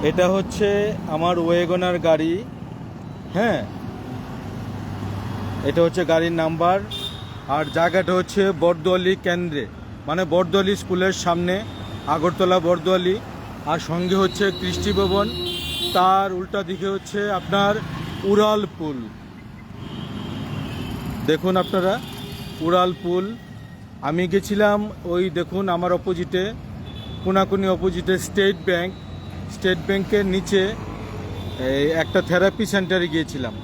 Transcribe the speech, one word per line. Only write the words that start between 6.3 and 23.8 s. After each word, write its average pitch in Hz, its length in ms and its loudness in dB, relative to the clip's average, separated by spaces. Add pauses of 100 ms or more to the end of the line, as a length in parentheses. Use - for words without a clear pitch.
নাম্বার। 165 480 2 (680)
আর 147 260 0
জায়গাটা 175 400 2
হচ্ছে 190 460 2
বরদোয়ালি 180 640 4
কেন্দ্রে, 175 440 -2 (400)
মানে 175 180 0
বরদোয়ালি 185 500 4
স্কুলের 185 380 0
সামনে, 180 500 0 (440)
আগরতলা 180 520 4
বরদোয়ালি। 180 600 2 (460)
আর 156 140 0
সঙ্গে 175 360 0
হচ্ছে 190 360 2
কৃষ্টি 185 400 -2
ভবন, 196 380 2 (640)
তার 190 400 4
উল্টা 190 300 -4
দিকে 180 240 -4
হচ্ছে 202 440 -4
আপনার 202 440 2 (480)
উড়াল 208 420 4 (120)
পুল। 151 200 -4 (2250)
দেখুন 160 300 2
আপনারা, 185 420 2 (600)
উড়াল 180 320 4 (100)
পুল। 185 320 -2 (680)